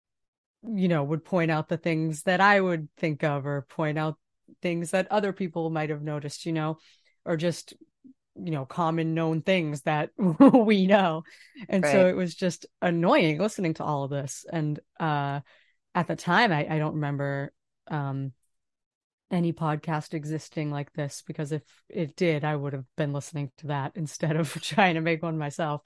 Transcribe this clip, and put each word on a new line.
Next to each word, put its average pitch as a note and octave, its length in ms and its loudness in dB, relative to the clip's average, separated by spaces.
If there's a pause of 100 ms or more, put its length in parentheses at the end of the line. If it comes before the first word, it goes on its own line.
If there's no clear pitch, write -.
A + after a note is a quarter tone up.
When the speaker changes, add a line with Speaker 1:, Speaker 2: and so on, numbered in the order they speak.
(640)
Speaker 1:
you G#3 240 -2
know, E3 160 2
would D3 220 -2
point E3 260 2
out D#3 180 0
the E3+ 100 -2
things D#3+ 460 -2
that F3+ 160 2
I G3+ 200 8
would E3+ 360 -2
think D#3 280 -2
of C#3+ 200 0
or C#3+ 240 -4
point D3+ 300 -4
out D#3 200 -2 (420)
things E3+ 320 -4
that F#3 180 2
other G3+ 220 0
people E3+ 380 -4
might D#3 200 -2
have D3 120 -6
noticed, D3 440 -6
you E3+ 60 -2
know, D#3+ 260 -2 (460)
or E3+ 120 0
just, D#3+ 380 -4 (600)
you F3+ 160 -8
know, C#3 120 -4
common D#3+ 500 0
known D#3+ 280 0
things D#3+ 400 0
that D3+ 320 -2
<laughs> - 40 -10
we G#3 680 6
know. F#3 380 4 (440)
And F#3 160 2
so F#3 200 6
Speaker 2:
Right. F#3 60 6
Speaker 1:
it F3+ 60 0
was F3 200 -4
just - 300 -4 (140)
annoying E3+ 580 4
listening F#3 360 -2
to D#3 100 -8
all D3 200 -2
of C3+ 60 -6
this. C#3 420 -6
And, D3+ 260 -2 (220)
uh, C#3+ 400 -2 (540)
at E3+ 120 0
the E3 100 -4
time, G3 360 4
I, D3 200 0
I D#3 60 0
don't D3+ 160 -2
remember, C#3+ 580 -4 (360)
um, C#3 440 -6 (1000)
any F3 240 2
podcast D#3 580 -4
existing D3+ 580 -6
like C#3+ 220 -6
this, C#3+ 340 -6
because D#3 260 -8
if D3+ 100 -4 (260)
it D#3+ 280 -6
did, D#3+ 280 0
I D3+ 100 -2
would C#3+ 200 -4
have C3+ 100 -8 (140)
been C#3+ 160 -2
listening C#3+ 440 -8
to D3+ 100 -12
that C#3+ 260 -4
instead D#3 420 -4
of D#3 160 -2
<laughs> D#3+ 100 -10
trying F3 340 2
to E3 40 -2
make E3 220 -2
one D#3+ 160 -4
myself. D3 480 -4